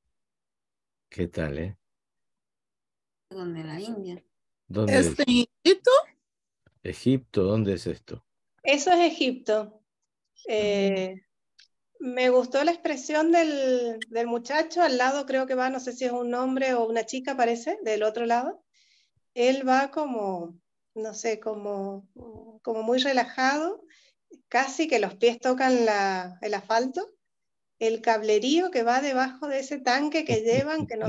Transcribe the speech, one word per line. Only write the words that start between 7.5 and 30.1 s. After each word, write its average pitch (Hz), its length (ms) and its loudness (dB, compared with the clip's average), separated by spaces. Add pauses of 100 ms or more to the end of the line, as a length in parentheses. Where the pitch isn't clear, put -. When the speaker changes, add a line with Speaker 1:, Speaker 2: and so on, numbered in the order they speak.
Speaker 1:
es 90 140 -6
esto? - 360 -12 (400)
Speaker 4:
Eso 294 280 2
es 339 80 6 (120)
Egipto. 220 720 -2 (540)
Speaker 1:
Ah. - 120 -20
Speaker 4:
Eh, 196 760 0 (800)
me 254 300 0
gustó 254 340 4
la 339 80 4
expresión 311 600 0
del, 262 680 2 (100)
del 233 180 -2
muchacho, 294 560 -2
al 269 140 2
lado 269 280 0
creo 262 220 0
que 262 80 -2
va, 254 140 0
no 269 100 -4
sé 254 140 -8
si 254 120 -6
es 247 60 -2
un 240 240 -4
hombre 262 380 0
o 233 140 2
una 233 180 -2
chica, 262 300 -6
parece, 240 480 -2
del 214 200 -2
otro 220 220 -2
lado. 247 380 -2 (680)
Él 262 340 2
va 269 240 2
como, 202 640 -6 (400)
no 220 180 -8
sé, 214 260 -4
como, 202 680 -8 (540)
como 220 220 -4
muy 247 160 2
relajado, 269 840 0 (680)
casi 269 400 0
que 262 120 2
los 190 160 -2
pies 233 240 2
tocan 254 460 2
la, 190 560 0
el 208 120 -4
asfalto. 233 480 -2 (800)
El 226 220 0
cablerío 226 720 2
que 247 120 0
va 240 180 2
debajo 262 460 -2
de 277 120 -2
ese 269 200 -8
tanque 294 460 0